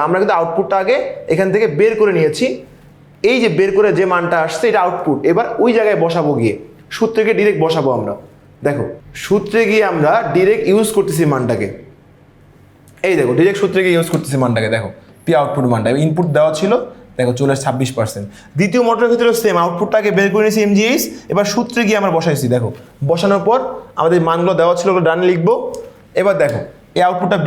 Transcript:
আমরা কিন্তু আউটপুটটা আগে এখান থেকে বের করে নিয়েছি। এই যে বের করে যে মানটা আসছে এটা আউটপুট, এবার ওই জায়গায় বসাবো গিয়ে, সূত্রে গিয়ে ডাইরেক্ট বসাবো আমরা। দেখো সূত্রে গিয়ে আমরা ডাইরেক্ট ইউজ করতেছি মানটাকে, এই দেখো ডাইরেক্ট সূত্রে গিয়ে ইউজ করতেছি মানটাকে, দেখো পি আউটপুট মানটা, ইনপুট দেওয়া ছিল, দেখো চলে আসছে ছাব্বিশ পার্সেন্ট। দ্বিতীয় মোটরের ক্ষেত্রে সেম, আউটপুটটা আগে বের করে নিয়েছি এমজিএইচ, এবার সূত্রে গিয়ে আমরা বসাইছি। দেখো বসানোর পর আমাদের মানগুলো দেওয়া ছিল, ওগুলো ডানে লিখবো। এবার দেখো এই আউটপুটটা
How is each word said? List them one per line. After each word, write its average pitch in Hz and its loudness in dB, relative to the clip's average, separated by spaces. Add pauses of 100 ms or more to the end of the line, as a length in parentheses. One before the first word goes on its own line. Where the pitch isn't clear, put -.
আমরা 175 0
কিন্তু 208 0
আউটপুটটা 175 -2
আগে 226 0 (380)
এখান 190 0
থেকে 214 2 (140)
বের 220 4
করে 208 4
নিয়েছি। 156 0 (840)
এই 254 2
যে 226 2
বের 196 2
করে 208 4 (100)
যে 190 2
মানটা 175 0
আসছে 160 -4
এটা 208 2
আউটপুট, - -2 (140)
এবার 208 0 (180)
ওই 240 4
জায়গায় 214 2
বসাবো 165 -2
গিয়ে, 110 0 (420)
সূত্রে 226 0
গিয়ে 220 0
ডাইরেক্ট 202 2
বসাবো 160 0
আমরা। 104 -6 (520)
দেখো 131 -2 (400)
সূত্রে 202 0 (100)
গিয়ে 214 2
আমরা 156 2 (240)
ডাইরেক্ট 202 2
ইউজ 214 2
করতেছি 170 0 (100)
মানটাকে, 117 -2 (1400)
এই 190 2
দেখো 127 0
ডাইরেক্ট 190 2
সূত্রে 185 0
গিয়ে 180 2
ইউজ 165 0
করতেছি 139 -4
মানটাকে, 113 0
দেখো 104 -6 (360)
পি 165 0
আউটপুট 139 -2
মানটা, 110 0 (160)
ইনপুট 160 0 (100)
দেওয়া 156 4
ছিল, 196 0 (460)
দেখো 123 0
চলে 139 2
আসছে 135 -4
ছাব্বিশ 127 -2
পার্সেন্ট। 107 -6 (340)
দ্বিতীয় 208 2
মোটরের 226 2
ক্ষেত্রে 240 2 (160)
সেম, 196 2
আউটপুটটা 175 -2
আগে 202 0
বের 196 4
করে 214 2
নিয়েছি 214 2
এমজিএইচ, 220 2 (280)
এবার 196 0
সূত্রে 233 -2
গিয়ে 214 2
আমরা 196 0
বসাইছি। 147 -2 (100)
দেখো 120 -2 (400)
বসানোর 196 2
পর 240 2 (400)
আমাদের 165 2 (100)
মানগুলো 175 0
দেওয়া 170 4
ছিল, 180 -2
ওগুলো 180 0
ডানে 175 0
লিখবো। 180 2 (680)
এবার 196 2
দেখো - -2 (360)
এই 170 2
আউটপুটটা 185 0